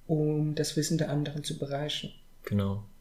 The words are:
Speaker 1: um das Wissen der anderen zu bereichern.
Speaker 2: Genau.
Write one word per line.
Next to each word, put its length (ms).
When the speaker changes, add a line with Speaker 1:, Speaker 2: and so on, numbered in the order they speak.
Speaker 1:
um 480
das 220
Wissen 220
der 100
anderen 340
zu 160
bereichern. 520
Speaker 2:
Genau. 400